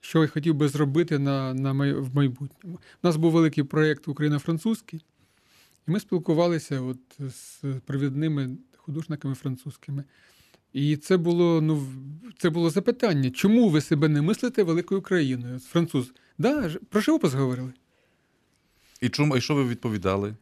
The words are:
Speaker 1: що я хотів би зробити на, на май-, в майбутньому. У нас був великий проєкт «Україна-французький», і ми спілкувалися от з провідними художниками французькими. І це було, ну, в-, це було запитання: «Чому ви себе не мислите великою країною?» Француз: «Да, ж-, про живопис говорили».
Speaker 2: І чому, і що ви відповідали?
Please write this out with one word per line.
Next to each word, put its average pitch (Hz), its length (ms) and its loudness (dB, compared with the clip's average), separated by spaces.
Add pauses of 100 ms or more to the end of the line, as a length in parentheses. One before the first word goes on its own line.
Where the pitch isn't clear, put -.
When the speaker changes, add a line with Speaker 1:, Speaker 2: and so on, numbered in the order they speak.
Speaker 1:
що - 200 0
я 151 60 2
хотів 156 280 -2
би 143 120 2
зробити 147 520 0
на, 135 340 -2
на 135 200 -2
май-, 139 200 0
в 135 220 -6
майбутньому. 143 600 -2 (280)
У 175 40 4
нас 170 80 4
був 160 160 4
великий 160 320 4
проєкт 151 440 0
«Україна-французький», 156 1000 -4 (800)
і 156 40 -2
ми 196 80 0
спілкувалися 165 840 0
от 127 160 -6 (220)
з - 440 -14 (220)
провідними 139 720 -2 (200)
художниками 143 580 -8
французькими. 139 680 -10 (680)
І 147 240 0
це 185 200 0
було, 170 440 4
ну, 156 140 2
в-, 139 120 -4 (500)
це 175 120 2
було 170 200 2
запитання: 165 640 0
«Чому 220 380 6
ви 151 120 4
себе 156 280 2
не 147 120 4
мислите 220 420 0
великою 170 380 0
країною?» 127 580 -2
Француз: 156 540 -2 (240)
«Да, 240 320 0
ж-, 160 100 -8 (100)
про 214 120 0
живопис 220 320 2
говорили». 127 400 -2 (1300)
Speaker 2:
І 117 80 0
чому, 147 280 0
і 120 40 2
що 151 140 -2
ви 139 120 2
відповідали? 104 760 -2